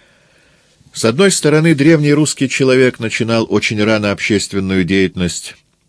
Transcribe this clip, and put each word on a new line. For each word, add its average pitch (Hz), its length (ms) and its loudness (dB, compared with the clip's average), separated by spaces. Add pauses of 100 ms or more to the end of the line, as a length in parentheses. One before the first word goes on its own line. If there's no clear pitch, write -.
(920)
С - 120 -4
одной 151 260 2
стороны, 156 460 2
древний 147 360 2
русский 147 360 0
человек 127 500 2
начинал 113 500 -2
очень 107 320 -2
рано 104 300 0
общественную 95 720 -2
деятельность 90 720 -2 (340)